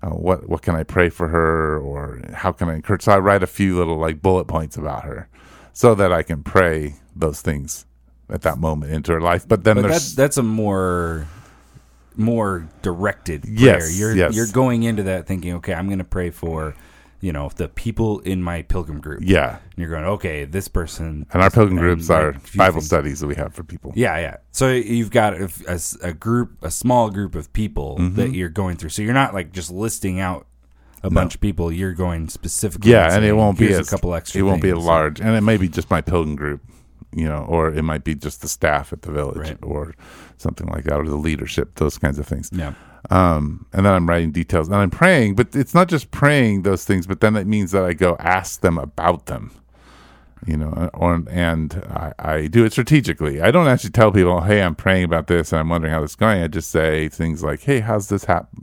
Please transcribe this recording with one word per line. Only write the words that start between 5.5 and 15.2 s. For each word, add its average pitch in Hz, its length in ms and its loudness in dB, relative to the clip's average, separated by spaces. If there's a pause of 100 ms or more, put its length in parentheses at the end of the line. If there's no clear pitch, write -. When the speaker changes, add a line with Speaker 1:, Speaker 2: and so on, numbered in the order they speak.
Speaker 1:
so 120 240 6
that 95 160 4
I 82 100 2
can 76 220 -6
pray 78 500 2 (220)
those 78 240 -2
things 73 440 -6 (460)
at - 120 -6
that 73 160 0
moment 76 340 -2
into 78 200 -4
her 82 80 0
life. 87 280 0
But 95 160 2
then 107 100 6
Speaker 2:
But 107 140 2
Speaker 1:
there's - 260 0
Speaker 2:
that, 131 80 2
that's 143 140 2
a 131 80 0
more, 92 840 -2 (880)
more 107 520 -2 (140)
directed 87 600 -4
prayer. 107 140 -10
Speaker 1:
Yes, 92 420 6
Speaker 2:
You're, 110 160 0
Speaker 1:
yes. 85 220 2
Speaker 2:
you're 107 120 0
going 123 340 2
into 110 220 -2
that 95 220 -4